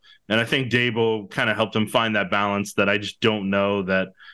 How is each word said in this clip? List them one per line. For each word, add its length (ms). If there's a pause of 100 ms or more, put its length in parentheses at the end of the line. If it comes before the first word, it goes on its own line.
(280)
And 100
I 60
think 260
Daboll 600
kinda 200
helped 220
him 140
find 260
that 160
balance 440
that 140
I 100
just 220
don't 300
know 320
that 260 (260)